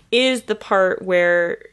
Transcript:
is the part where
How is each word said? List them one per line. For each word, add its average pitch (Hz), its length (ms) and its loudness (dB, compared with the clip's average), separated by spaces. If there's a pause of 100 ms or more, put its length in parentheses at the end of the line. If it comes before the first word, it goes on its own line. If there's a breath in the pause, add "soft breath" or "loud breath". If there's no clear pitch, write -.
(120)
is 254 320 0
the 214 120 -6
part 190 480 -2
where 175 560 0 (140)